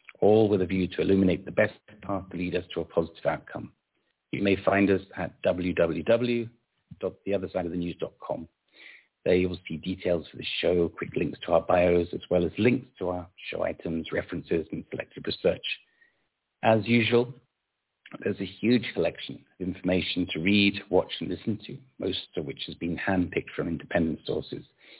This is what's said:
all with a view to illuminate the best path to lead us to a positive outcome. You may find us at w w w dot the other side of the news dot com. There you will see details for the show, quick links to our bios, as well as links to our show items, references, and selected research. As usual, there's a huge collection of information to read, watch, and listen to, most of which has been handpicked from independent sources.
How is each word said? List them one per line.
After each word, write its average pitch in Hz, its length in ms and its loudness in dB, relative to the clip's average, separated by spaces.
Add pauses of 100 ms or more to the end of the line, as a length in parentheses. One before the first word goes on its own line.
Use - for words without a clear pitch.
(200)
all 107 280 6
with 98 140 4
a 92 40 -2
view 92 200 2
to - 160 -2
illuminate 92 420 4
the - 60 -12
best 104 240 2 (280)
path 95 280 -6
to 90 60 -8
lead 87 180 -4
us 87 100 -2 (100)
to 85 80 -4
a - 20 -4
positive - 420 -4
outcome. - 460 -6 (580)
You - 140 -4
may 98 200 4
find 98 260 4
us 95 100 2 (160)
at - 260 -8
w 90 300 0
w 82 320 0
w 117 440 0 (520)
dot 95 140 -6 (100)
the 98 100 -2
other 92 180 -2
side 90 140 -2
of 82 60 -6
the 90 60 -4
news 87 200 -4
dot - 140 -8 (120)
com. 82 220 -8 (760)
There 92 100 4
you 90 140 4
will 90 180 -6
see 82 100 -6
details 87 540 -2
for - 60 -18
the - 100 -10 (140)
show, 85 280 2
quick - 280 -8
links - 280 -4
to 85 80 -2
our 82 80 6
bios, 87 520 4
as 87 80 -8 (100)
well 87 140 4
as 82 140 -2
links 117 280 2 (140)
to 92 80 -4
our 90 180 -6 (240)
show 85 140 -4
items, 82 480 -6
references, 82 580 -4
and 80 180 -8
selected - 380 -10
research. - 380 -2 (1000)
As 110 240 4
usual, 120 480 4 (880)
there's 101 160 -2
a 98 80 -6
huge 107 480 2
collection - 500 -4 (140)
of 90 80 -6
information 90 640 0
to - 80 -4
read, 98 420 4 (100)
watch, - 280 2
and 87 100 -6
listen 90 380 -6
to, - 100 -12 (220)
most - 380 -6
of 82 80 -4
which 69 220 -10
has 87 100 -12
been 85 200 -4
handpicked 90 600 -2
from - 100 -4
independent 80 580 -2
sources. - 380 -6 (380)